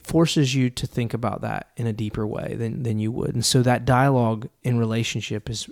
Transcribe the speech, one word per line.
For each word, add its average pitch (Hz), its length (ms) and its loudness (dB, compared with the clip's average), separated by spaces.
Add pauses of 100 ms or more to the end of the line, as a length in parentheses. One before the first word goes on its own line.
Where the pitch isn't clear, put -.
forces 156 500 4
you 127 140 2
to - 180 -6
think 120 260 -4
about 113 280 -4
that 110 360 -6
in 120 100 -2
a 110 60 -2
deeper 107 340 -4
way - 300 -6
than, 113 260 -4
than 110 160 -2
you 107 120 0
would. - 220 -2
And 120 120 0
so 131 180 4
that 123 220 2
dialogue 123 640 2 (140)
in 123 140 2
relationship 113 720 -2
is, 113 220 -8